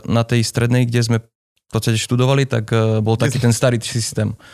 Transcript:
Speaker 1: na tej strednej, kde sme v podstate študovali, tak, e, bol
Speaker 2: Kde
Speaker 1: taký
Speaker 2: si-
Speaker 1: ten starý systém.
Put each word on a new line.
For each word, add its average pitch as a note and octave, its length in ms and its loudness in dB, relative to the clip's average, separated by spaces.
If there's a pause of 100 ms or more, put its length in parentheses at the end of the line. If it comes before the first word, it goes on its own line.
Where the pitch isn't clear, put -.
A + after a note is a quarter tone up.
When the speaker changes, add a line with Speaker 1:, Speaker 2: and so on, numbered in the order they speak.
Speaker 1:
na A#2 160 2
tej A#2 220 0
strednej, A#2+ 420 0
kde A#2+ 160 0
sme A#2 160 0
v A2 100 -8 (440)
podstate A2+ 260 0
študovali, B2+ 480 0
tak, A2+ 240 -4
e, A2 300 2
bol G#2+ 160 2
Speaker 2:
Kde A2 100 -2
Speaker 1:
taký C3+ 120 -2
Speaker 2:
si- C3 40 -2
Speaker 1:
ten A#2+ 100 4
starý A#2+ 280 0
systém. G#2+ 560 -4 (180)